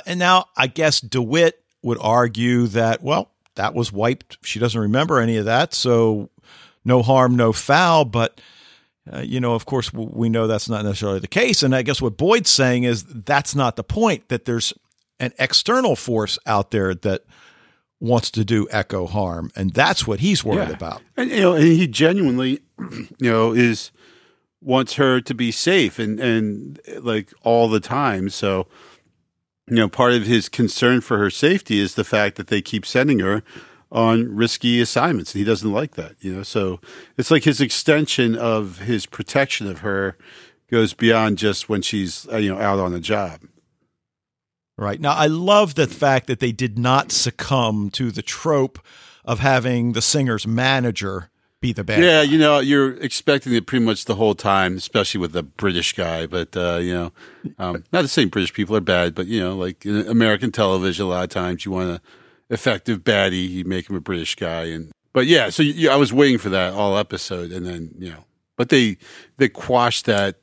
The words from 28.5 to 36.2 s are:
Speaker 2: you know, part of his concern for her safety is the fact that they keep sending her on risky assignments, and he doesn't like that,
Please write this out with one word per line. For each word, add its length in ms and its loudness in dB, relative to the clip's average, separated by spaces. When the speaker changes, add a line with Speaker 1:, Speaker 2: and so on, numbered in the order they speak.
Speaker 2:
you 80 0
know, 140 4
part 240 4
of 100 2
his 240 2
concern 540 2
for 160 0
her 100 2
safety 500 0
is 160 -2
the 100 -2
fact 320 0
that 100 -10
they 160 -2
keep 240 -6
sending 320 2
her 240 0
on 420 2
risky 460 0
assignments, 540 -2
and 60 -4
he 40 0
doesn't 260 -2
like 260 -4
that, 240 -12